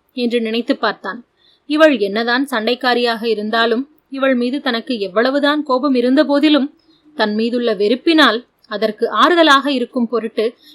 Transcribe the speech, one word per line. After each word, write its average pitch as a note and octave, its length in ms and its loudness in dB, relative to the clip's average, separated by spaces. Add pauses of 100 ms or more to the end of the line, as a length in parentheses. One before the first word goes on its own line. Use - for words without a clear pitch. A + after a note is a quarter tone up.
(140)
என்று A#3+ 280 -2
நினைத்து A#3 340 -2
பார்த்தான். G3+ 500 -6 (400)
இவள் D4+ 320 2
என்னதான் A#3 540 -2
சண்டைக்காரியாக A#3+ 720 -2
இருந்தாலும், A3+ 640 -2 (220)
இவள் C4+ 260 0
மீது B3 260 -2
தனக்கு A#3 380 -4
எவ்வளவுதான் C4 640 0
கோபம் C4 320 0
இருந்த B3+ 300 2
போதிலும், C#4+ 520 2 (380)
தன் G#3+ 200 -2
மீதுள்ள A#3 400 -2
வெறுப்பினால் B3 680 2 (220)
அதற்கு A3 440 -4
ஆறுதலாக C#4+ 560 4
இருக்கும் B3 400 -2
பொருட்டு, A3 460 -4 (220)